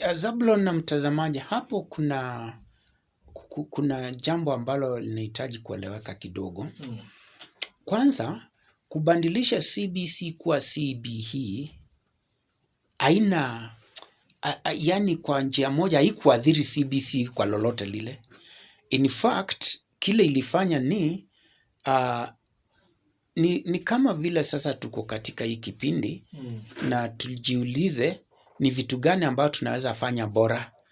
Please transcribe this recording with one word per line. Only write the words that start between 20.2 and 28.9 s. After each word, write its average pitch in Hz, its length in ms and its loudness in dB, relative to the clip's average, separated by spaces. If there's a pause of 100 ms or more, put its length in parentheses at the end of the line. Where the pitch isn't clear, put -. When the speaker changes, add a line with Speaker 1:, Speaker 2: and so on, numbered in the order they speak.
Speaker 1:
ilifanya 156 540 2
ni, 165 480 -2 (600)
uh, 123 420 0 (1080)
ni, 170 220 2
ni 175 200 -4
kama 240 360 0
vile 160 280 0
sasa 143 320 4
tuko 113 280 -8
katika 110 420 -6
hii 113 120 -4
kipindi 151 680 -6 (100)
Speaker 2:
Mm. 120 300 -14 (260)
Speaker 1:
na 120 200 -2
tujiulize 123 1120 -2 (380)
ni 135 120 2
vitu 127 280 -4